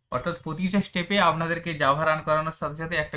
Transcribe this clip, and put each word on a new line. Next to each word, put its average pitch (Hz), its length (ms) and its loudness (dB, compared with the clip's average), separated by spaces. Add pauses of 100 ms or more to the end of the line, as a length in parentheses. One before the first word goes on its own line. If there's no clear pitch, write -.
(120)
অর্থাৎ 170 300 -4
প্রতিটা 185 460 0
স্টেপে 185 280 -2 (140)
আপনাদেরকে 165 400 -2 (100)
Java 143 240 4
রান 156 220 2
করানোর 156 340 0
সাথে 151 220 -6
সাথে 165 140 -4
একটা 151 200 -2